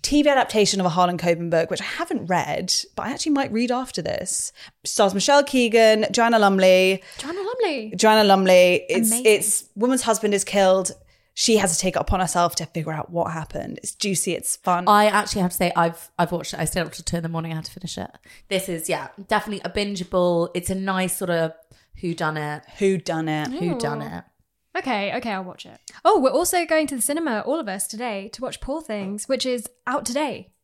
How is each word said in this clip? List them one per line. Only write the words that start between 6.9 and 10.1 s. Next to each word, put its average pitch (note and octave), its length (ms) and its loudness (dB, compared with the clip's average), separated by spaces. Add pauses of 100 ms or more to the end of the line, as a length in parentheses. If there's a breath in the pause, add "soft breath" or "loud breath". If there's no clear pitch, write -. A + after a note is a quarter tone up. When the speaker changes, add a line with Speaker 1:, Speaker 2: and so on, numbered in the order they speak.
Speaker 2:
Joanna F4 240 -8
Lumley. F#4 540 -2
Speaker 1:
Joanna G#3+ 300 6
Lumley. F#3 640 6
It's, A3 200 2
Speaker 2:
Amazing. B3 160 -2
Speaker 1:
it's - 500 2
woman's B3 280 0
husband G#3+ 300 0